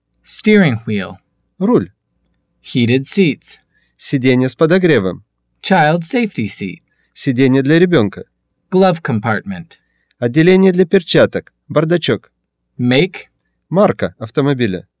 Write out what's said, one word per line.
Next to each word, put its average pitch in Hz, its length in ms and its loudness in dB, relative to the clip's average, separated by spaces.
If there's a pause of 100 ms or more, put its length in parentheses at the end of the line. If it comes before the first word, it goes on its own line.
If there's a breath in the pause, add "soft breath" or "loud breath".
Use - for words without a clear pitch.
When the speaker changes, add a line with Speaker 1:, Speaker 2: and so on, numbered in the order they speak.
(220)
Speaker 1:
Steering 175 640 0
wheel. 95 300 -8 (420)
Speaker 2:
Руль. 185 340 -2 (720)
Speaker 1:
Heated 127 420 -2
seats. - 560 -4 (360)
Speaker 2:
Сиденье 127 520 0
с - 80 -8
подогревом. 151 680 0 (360)
Speaker 1:
Child 170 400 2
safety 208 460 -4
seat. 92 360 -10 (300)
Speaker 2:
Сиденье 131 500 0
для 151 160 2
ребёнка. 156 460 0 (460)
Speaker 1:
Glove 185 320 2
compartment. 101 760 -6 (400)
Speaker 2:
Отделение 175 540 2
для 180 140 2
перчаток. 156 680 0 (160)
Бардачок. 156 640 -2 (460)
Speaker 1:
Make. 131 500 -2 (400)
Speaker 2:
Марка 147 500 -2
автомобиля. 123 680 -4 (120)